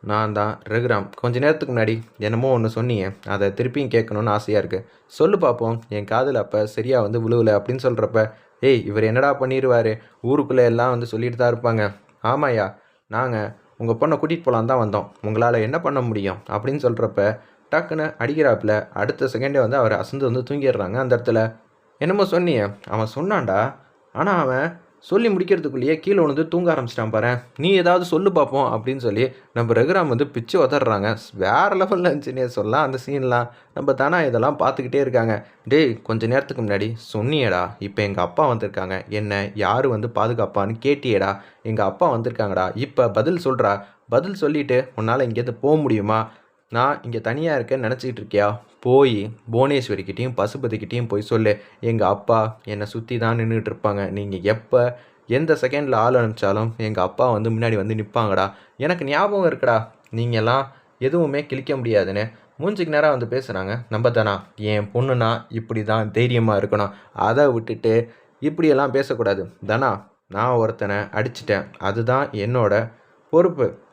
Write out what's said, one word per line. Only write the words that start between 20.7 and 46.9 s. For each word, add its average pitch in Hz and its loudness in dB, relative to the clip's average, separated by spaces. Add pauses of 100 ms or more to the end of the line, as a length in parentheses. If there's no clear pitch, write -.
அந்த 131 0
இடத்துல, 117 2 (600)
"என்னமோ 190 2
சொன்னியே?" 165 2 (220)
"அவன் 110 -2
சொன்னான்டா, 139 0 (540)
ஆனா 185 0
அவன் 135 0 (380)
சொல்லி 226 2
முடிக்கிறதுக்குள்ளேயே 160 0
கீழே 185 0
விழுந்து 151 2
தூங்க 175 0
ஆரம்பிச்சிட்டான் 120 -2
பாரேன். 117 2 (200)
நீ 156 -2
ஏதாவது 180 4
சொல்லு 175 2
பார்ப்போம்" 135 2
அப்படின்னு 117 -4
சொல்லி 113 0 (280)
நம்ம 117 2
ரகுராம் 160 2
வந்து 127 0
பிச்சு 123 -6
உதறாங்க. 120 2 (260)
வேற 110 2
லெவல்ல 185 0
இருந்துச்சுன்னே 131 -2
சொல்லலாம் 120 0
அந்த 135 -4
சீன்லாம். 127 -2 (280)
நம்ம 143 0
தனா 147 2
இதெல்லாம் 127 0
பார்த்துக்கிட்டே 131 0
இருக்காங்க. 120 2 (300)
"டேய், 135 4 (100)
கொஞ்ச 113 -2
நேரத்துக்கு 127 -2
முன்னாடி 101 -2 (200)
சொன்னியேடா, 110 0 (160)
இப்ப 101 -4
எங்க 98 -2
அப்பா 143 0
வந்திருக்காங்க, 101 -4 (120)
என்ன 104 -4 (220)
யாரு 107 0
வந்து 113 -2
பாதுகாப்பான்னு 110 -2
கேட்டியேடா, 123 0 (320)
எங்க 110 -2
அப்பா 98 0
வந்திருக்காங்கடா, 113 -2 (100)
இப்ப 123 0
பதில் 151 0
சொல்றா, 120 2 (360)
பதில் 165 0
சொல்லிட்டு 143 0 (180)
உன்னால 117 0
இங்கேருந்து 117 -4
போக 147 4
முடியுமா? 110 0 (520)
நான் 131 2